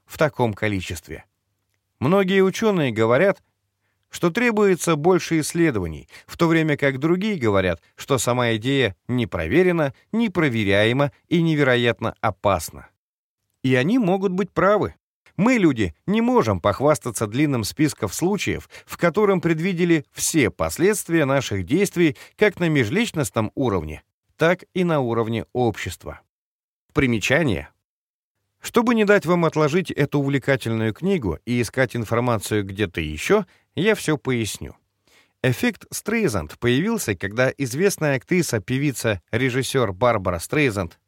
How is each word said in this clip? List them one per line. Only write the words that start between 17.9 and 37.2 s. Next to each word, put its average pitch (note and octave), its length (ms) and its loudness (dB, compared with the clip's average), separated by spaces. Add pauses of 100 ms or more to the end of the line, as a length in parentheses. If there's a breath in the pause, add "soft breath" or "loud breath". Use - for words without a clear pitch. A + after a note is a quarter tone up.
случаев, D#3 600 -4 (180 loud breath)
в - 100 -14
котором F#3+ 440 2
предвидели E3+ 720 0
все C3 380 0
последствия E3 760 0
наших B2 380 -2
действий E3+ 520 0 (200 loud breath)
как G#3+ 220 2
на F3 100 0
межличностном C#3+ 840 -2
уровне, F2 480 -2 (340)
так F3 280 0 (100)
и F#3 100 0
на D#3+ 160 0
уровне A#2 520 -2
общества. G#2 680 -4 (720)
Примечание. B2 760 0 (920)
Чтобы A#3+ 360 0
не G#3+ 80 2
дать G3 220 4
вам E3+ 180 2
отложить D#3 480 0
эту D3 260 -2
увлекательную B2 760 -2
книгу D3+ 540 -2
и A#2+ 160 0
искать B2+ 320 -2
информацию A2+ 680 -2
где-то G2 360 -4
ещё, E2 440 0 (320 soft breath)
я G3+ 180 2
всё D#3 240 -2
поясню. A2+ 560 -6 (720 soft breath)
Эффект D#3 480 -2
Стрейзанд D3+ 680 -4
появился, C3+ 560 0
когда A2+ 420 -2